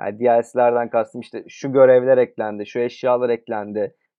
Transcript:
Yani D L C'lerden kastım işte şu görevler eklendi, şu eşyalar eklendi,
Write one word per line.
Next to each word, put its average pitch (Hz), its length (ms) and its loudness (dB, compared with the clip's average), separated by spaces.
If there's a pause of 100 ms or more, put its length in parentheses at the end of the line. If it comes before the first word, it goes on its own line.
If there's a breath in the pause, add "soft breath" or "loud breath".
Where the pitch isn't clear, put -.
Yani 104 200 -10
D 120 40 -6
L 117 180 2 (100)
C'lerden 120 380 0
kastım 117 300 -4
işte 110 280 -14
şu - 240 -10
görevler 127 460 6
eklendi, 107 480 -4
şu - 120 -10
eşyalar 123 520 -2
eklendi, 107 640 -6 (240)